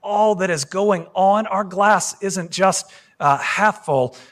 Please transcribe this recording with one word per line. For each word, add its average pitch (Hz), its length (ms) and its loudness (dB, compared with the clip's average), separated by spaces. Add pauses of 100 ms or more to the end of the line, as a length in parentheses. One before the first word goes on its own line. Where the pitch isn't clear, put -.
all 208 340 2
that 185 140 -2
is 151 160 -4
going 190 480 -2
on. 202 340 2
Our 196 160 -2
glass 196 580 0
isn't 180 300 -6
just, 185 400 0 (300)
uh, 143 160 2
half - 480 -2
full. 135 320 0 (140)